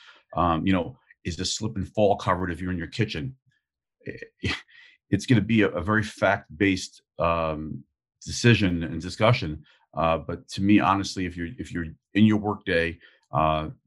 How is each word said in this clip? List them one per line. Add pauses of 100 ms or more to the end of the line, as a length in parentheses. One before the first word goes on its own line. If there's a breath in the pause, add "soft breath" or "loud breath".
(360 loud breath)
Um,
you
know, (260 soft breath)
is
the
slip
and
fall
covered
if
you're
in
your
kitchen? (720)
<laughs> (580 loud breath)
It's
gonna
be
a,
a
very
fact-based, (160)
um, (420)
decision
and
discussion. (280 soft breath)
Uh,
but
to
me,
honestly,
if
you're, (100)
if
you're (280)
in
your
workday, (360 soft breath)
uh, (160)